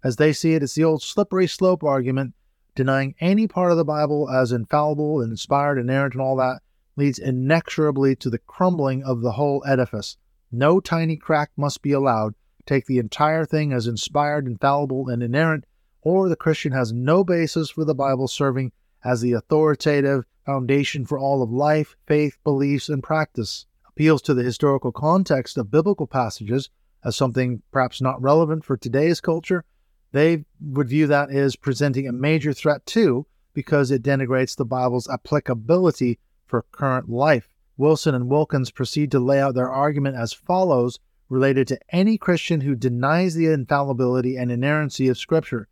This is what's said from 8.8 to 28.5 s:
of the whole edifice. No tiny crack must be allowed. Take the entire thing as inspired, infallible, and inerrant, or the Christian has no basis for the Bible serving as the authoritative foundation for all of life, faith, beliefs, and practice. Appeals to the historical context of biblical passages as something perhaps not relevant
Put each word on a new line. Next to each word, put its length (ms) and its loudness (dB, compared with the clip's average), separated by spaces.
of 180 -2
the 100 -2
whole 360 -2
edifice. 500 -2
No 280 2
tiny 360 -2
crack 420 -2
must 240 -4
be 100 -2
allowed. 440 0
Take 200 0
the 140 2
entire 460 0
thing 280 -2
as 140 -2
inspired, 600 -2
infallible, 640 -2
and 120 -2
inerrant, 440 0
or 280 2
the 60 0
Christian 360 -2
has 220 -2
no 300 2
basis 460 -2
for 140 -6
the 100 0
Bible 360 0
serving 420 -2
as 180 0
the 120 0
authoritative 880 2
foundation 600 -2
for 140 -4
all 240 0
of 80 -4
life, 440 0
faith, 360 2
beliefs, 460 0
and 140 -2
practice. 640 -4
Appeals 380 2
to 100 2
the 100 2
historical 480 0
context 680 0
of 120 -4
biblical 380 -4
passages 640 -4
as 120 -4
something 460 -2
perhaps 300 -2
not 200 -2
relevant 420 2